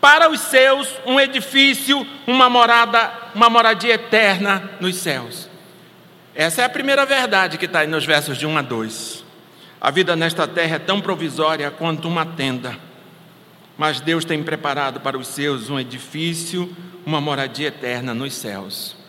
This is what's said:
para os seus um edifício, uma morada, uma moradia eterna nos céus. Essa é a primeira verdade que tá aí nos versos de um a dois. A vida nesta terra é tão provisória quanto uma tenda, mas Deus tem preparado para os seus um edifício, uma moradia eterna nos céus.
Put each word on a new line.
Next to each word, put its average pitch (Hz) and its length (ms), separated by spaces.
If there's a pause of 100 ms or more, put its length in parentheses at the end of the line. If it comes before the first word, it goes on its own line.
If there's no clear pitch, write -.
para 320 300
os 294 100
seus 269 480 (160)
um 254 140
edifício, 269 880 (180)
uma 254 240
morada, 233 640 (220)
uma 226 160
moradia 226 440
eterna 202 760 (100)
nos 180 140
céus. 131 540 (880)
Essa 165 260
é - 20
a 254 40
primeira 277 360
verdade 208 540
que 175 80
tá 170 140
aí 156 80
nos 156 180
versos 147 320
de 139 80
um 156 100
a 147 60
dois. 113 600 (560)
A - 100
vida 170 240
nesta 165 320
terra 165 300
é - 20
tão 190 220
provisória 156 680
quanto 160 380
uma 165 180
tenda, 131 540 (1000)
mas 147 240
Deus 160 240
tem 160 160
preparado 143 600
para 135 180
os 131 80
seus 139 420
um 139 120
edifício, 165 920 (320)
uma 151 160
moradia 135 480
eterna 123 460
nos 135 200
céus. 98 640 (120)